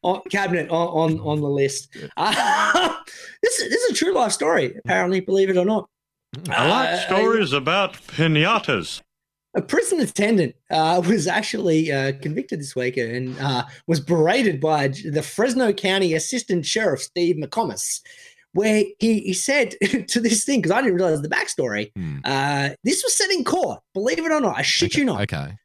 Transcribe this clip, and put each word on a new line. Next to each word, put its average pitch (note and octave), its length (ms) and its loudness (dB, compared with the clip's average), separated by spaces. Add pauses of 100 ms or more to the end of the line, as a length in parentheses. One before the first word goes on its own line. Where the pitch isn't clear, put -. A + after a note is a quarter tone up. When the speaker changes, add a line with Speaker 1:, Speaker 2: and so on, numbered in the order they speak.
Speaker 1:
On, F#3+ 260 0
cabinet F3+ 400 0
on, E3 440 2
on, D#3+ 80 -2
on D3+ 200 -2
the C#3+ 80 -2
list. C#3 460 0
Speaker 2:
Yeah. - 120 -14 (100)
Speaker 1:
Uh, G#4+ 800 2 (240)
<laughs> - 220 -12
this, B4 160 0
this - 160 -4 (100)
is A#4 80 2
a - 40 -4
true F4+ 180 0
life A#3+ 200 2
story, A#3 420 0 (100)
apparently, F#3 340 0
believe F#3+ 300 2
it F#3 80 4
or F3+ 80 4
not. A3 240 0 (600)
Speaker 3:
I B2 200 2
like A#3+ 200 2
Speaker 1:
Uh, F3 80 -2 (100)
Speaker 3:
stories G3+ 460 2
about E3+ 400 0
pinatas. D#3 1080 0 (560)
Speaker 1:
A F#3 40 0
prison E4 400 0
attendant, G3+ 520 2 (160)
uh, D#3+ 380 2
was F3+ 200 2
actually, E3+ 600 0
uh, C3+ 220 0 (100)
convicted F3+ 380 -6
this C#3 160 -10
week B2 220 -2
and, B2+ 420 -6
uh, C3 240 -2 (240)
was E3 140 0
berated E3+ 580 2
by D3 300 2
j-, C3+ 200 -8
the D3 140 -2
Fresno A#3+ 480 0
County F#3+ 420 0
Assistant F3 520 -2
Sheriff, F#3+ 360 0
Steve F3 360 0
McComas, D3+ 640 -4 (500)
where G#3+ 320 4 (160)
he, A3 220 4
he F#3+ 100 -4
said C4+ 440 0 (160)
<laughs> A#3+ 180 -2
to A#3+ 100 0
this A3+ 240 2
thing, C#4 180 2
'cause F#3 120 2
I A#3+ 80 2
didn't G#3+ 140 2
realize E3 260 2
the D3+ 80 -6
backstory, G#2+ 640 -2
Speaker 2:
Hmm. D2+ 300 -6
Speaker 1:
uh, C#3 460 0 (120)
this C#4+ 180 0
was - 120 0
said G4 160 0
in F4 160 0
court, C#4+ 340 -2 (140)
believe B3+ 260 -2
it D#4+ 100 -2
or D4+ 120 2
not, E3+ 160 0
I C#3 40 -2
shit - 300 0
Speaker 2:
Okay, - 80 0
Speaker 1:
you C#4+ 60 2
not. E3 160 0
Speaker 2:
okay. D#2 320 -4 (120)